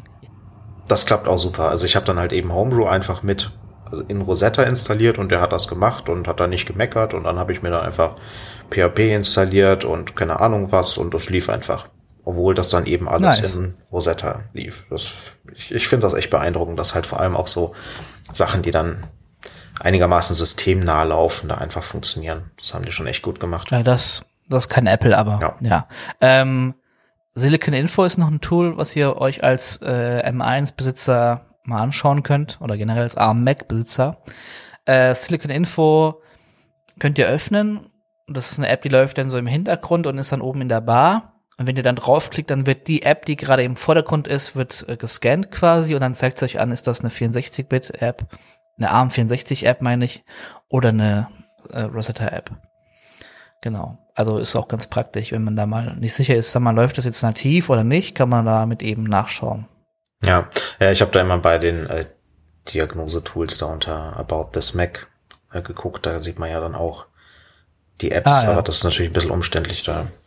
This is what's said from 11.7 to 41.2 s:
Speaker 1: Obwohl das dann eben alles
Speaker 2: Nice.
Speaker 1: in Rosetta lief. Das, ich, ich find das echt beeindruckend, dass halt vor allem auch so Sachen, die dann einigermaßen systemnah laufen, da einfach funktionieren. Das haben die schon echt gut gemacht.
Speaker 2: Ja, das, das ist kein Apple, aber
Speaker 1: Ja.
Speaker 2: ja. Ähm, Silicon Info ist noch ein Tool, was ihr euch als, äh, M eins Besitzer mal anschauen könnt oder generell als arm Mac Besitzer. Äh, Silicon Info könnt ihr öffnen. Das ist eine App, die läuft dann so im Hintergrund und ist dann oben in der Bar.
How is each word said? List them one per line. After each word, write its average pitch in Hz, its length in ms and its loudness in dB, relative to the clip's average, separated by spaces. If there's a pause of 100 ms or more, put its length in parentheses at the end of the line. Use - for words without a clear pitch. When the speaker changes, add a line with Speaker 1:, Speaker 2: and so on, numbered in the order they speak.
Speaker 1:
Obwohl 90 300 2
das 90 140 0
dann 87 180 2
eben 85 220 -2
alles 127 320 4
Speaker 2:
Nice. 95 160 -2
Speaker 1:
in 90 180 -6 (160)
Rosetta 87 600 -4
lief. - 380 -14
Das, - 180 -8 (460)
ich, - 180 -14
ich - 160 -2
find 120 160 4
das 92 100 2
echt - 160 -2
beeindruckend, 85 480 0
dass - 160 -4
halt 85 120 -2
vor - 120 -6
allem 92 160 0
auch 90 140 0
so 87 260 0 (580)
Sachen, 87 300 0
die 85 80 0
dann 80 360 -2 (760)
einigermaßen 90 560 4
systemnah 82 680 2
laufen, 80 440 0
da 78 60 -4
einfach 82 280 -8
funktionieren. 80 760 -6
Das - 160 -8
haben 87 100 -6
die 82 80 -8
schon 80 140 -8
echt - 160 -6
gut - 180 -8
gemacht. 85 300 -6
Speaker 2:
Ja, 123 120 2
das, 123 420 2 (240)
das 127 160 2
ist - 40 -6
kein 120 180 2
Apple, 101 300 4
aber 104 240 2
Speaker 1:
Ja. - 200 -2
Speaker 2:
ja. 107 280 0 (320)
Ähm, 131 540 4 (600)
Silicon 147 380 2
Info 151 320 2
ist 180 140 0
noch 165 100 4
ein 151 120 0
Tool, 175 360 0
was - 200 -4
ihr 143 200 2
euch 135 280 -2
als, 131 360 2
äh, 123 380 -2
M 123 240 -2
eins 135 300 -2
Besitzer 120 720 0 (180)
mal 117 160 -2
anschauen 143 420 2
könnt 147 380 -2
oder 107 160 -4
generell 113 280 0
als 120 120 -6
arm 113 280 4
Mac 139 240 0
Besitzer. 117 500 -2 (680)
Äh, 127 300 6
Silicon 151 360 -4
Info 156 720 2 (800)
könnt 143 200 0
ihr 123 100 4
öffnen. 208 600 -2 (380)
Das 135 240 -8
ist - 80 -10
eine 143 100 0
App, - 140 0
die 147 60 -6
läuft 135 280 4
dann 135 140 -2
so 127 80 -2
im 120 80 -2
Hintergrund 170 600 0
und 135 120 -4
ist 135 140 -4
dann 131 100 -4
oben 131 180 -6
in 127 80 -4
der 113 120 0
Bar. 135 540 2 (220)